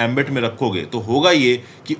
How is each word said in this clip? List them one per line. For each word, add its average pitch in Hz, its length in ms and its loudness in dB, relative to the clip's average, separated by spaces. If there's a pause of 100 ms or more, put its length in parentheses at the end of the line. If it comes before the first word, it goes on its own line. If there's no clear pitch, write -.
एम्बिट 127 300 0
में 135 120 -2
रखोगे 110 400 -2
तो 117 160 -8
होगा 127 320 2
ये 135 240 4 (320)
कि 156 140 -4